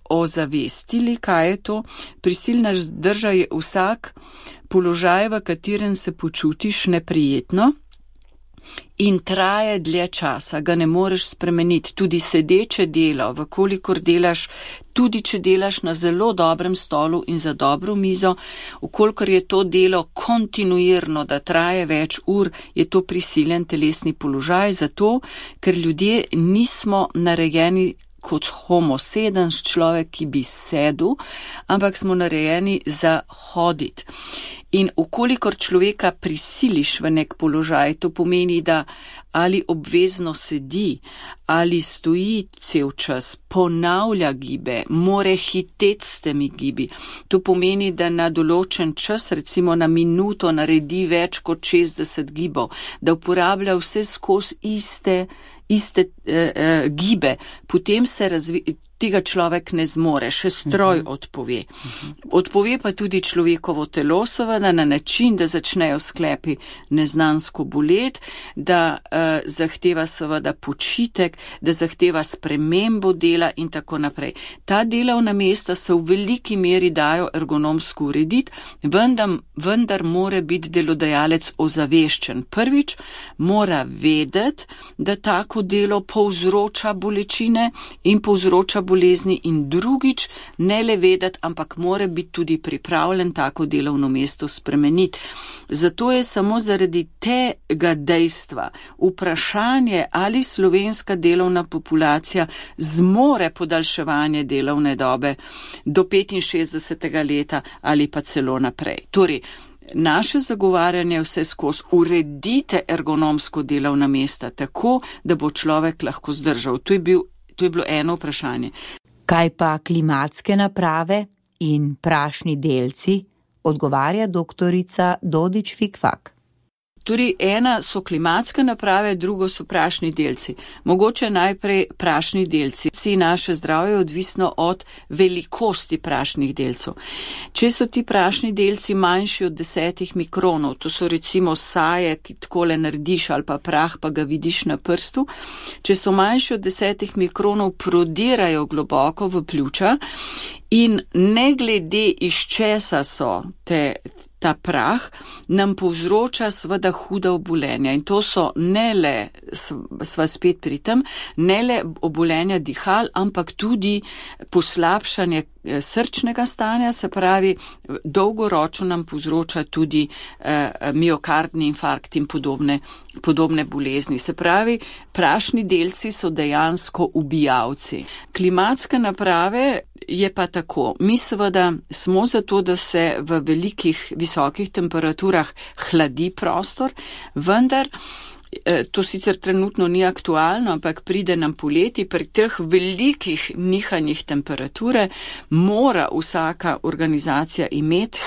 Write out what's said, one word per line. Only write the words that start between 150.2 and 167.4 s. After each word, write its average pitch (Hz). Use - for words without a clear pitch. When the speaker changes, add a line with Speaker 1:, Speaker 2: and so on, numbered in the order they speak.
Speaker 1:
in 226
ne 220
glede, 214
iz 175
česa 214
so 107
te, 147
ta 160
prah, 165
nam 196
povzroča 190
seveda 185
huda 185
obolenja. 139
In 143
to 202
so 180
ne 202
le, 151
s-, -
sva 160
spet 175
pri 143
tem, 233
ne 185
le 240
obolenja 165
dihal, 190
ampak 185
tudi 208
poslabšanje, 175
eh, 143
srčnega 240
stanja, 233
se 208
pravi, 190